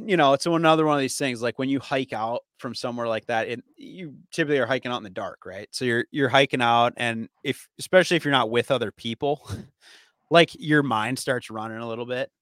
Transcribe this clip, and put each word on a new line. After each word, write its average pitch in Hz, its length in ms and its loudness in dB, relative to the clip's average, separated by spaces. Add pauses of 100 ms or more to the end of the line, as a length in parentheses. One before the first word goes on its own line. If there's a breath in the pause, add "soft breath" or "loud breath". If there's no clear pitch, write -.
you 185 80 2
know, 139 160 4
it's 139 140 0
another 160 380 4
one 151 120 2
of 139 40 0
these 135 160 -4
things, 123 240 -4
like, 120 180 -2
when 131 100 -2
you 139 100 -2
hike 135 340 -4
out 117 280 -4 (180)
from 120 160 -10
somewhere 120 320 -6
like 110 200 -4
that, 113 200 -2
it, 120 160 -8 (140)
you 165 380 -16 (160)
typically 147 280 0
are 123 60 2
hiking 127 260 -2
out 123 60 -4
in 107 60 -12
the 101 60 -14
dark, 92 360 -10
right? 95 260 -14
So - 140 -6
you're, 120 260 0
you're 135 180 2
hiking 135 320 4
out, 120 360 4
and 117 320 -4 (140)
if, - 240 -6 (120)
especially 180 380 4
if - 80 -2
you're 147 60 0
not 123 180 4
with 117 220 0
other 117 200 0
people, 143 580 -6
<laughs> - 800 -18
like, 165 240 6
your 151 280 2
mind 120 360 0
starts 123 320 -4
running 110 280 -10
a 117 80 -8
little 117 200 -8
bit, 123 240 -6 (100)